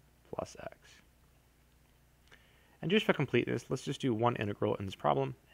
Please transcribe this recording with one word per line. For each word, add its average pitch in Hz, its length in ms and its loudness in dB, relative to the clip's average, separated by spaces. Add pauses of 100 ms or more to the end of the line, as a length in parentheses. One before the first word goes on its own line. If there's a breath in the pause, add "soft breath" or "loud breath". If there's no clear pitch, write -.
(340)
plus - 300 -6
x. - 120 -12 (2000 soft breath)
And 156 80 -4
just 208 160 4
for 190 80 4
completeness, 123 560 0
let's 139 140 -4
just - 180 -6
do 131 120 2
one 117 240 2
integral 104 380 0
in 101 100 -4
this 95 100 -8
problem, 135 400 0 (180)